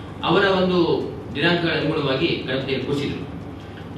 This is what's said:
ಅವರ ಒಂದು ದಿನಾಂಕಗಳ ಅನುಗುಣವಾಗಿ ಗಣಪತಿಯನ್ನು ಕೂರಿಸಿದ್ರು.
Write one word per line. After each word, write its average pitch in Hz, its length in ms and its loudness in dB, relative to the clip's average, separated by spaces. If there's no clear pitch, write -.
ಅವರ 190 180 6
ಒಂದು 185 340 4
ದಿನಾಂಕಗಳ 165 360 2
ಅನುಗುಣವಾಗಿ 147 560 0
ಗಣಪತಿಯನ್ನು 131 600 -2
ಕೂರಿಸಿದ್ರು. - 340 -2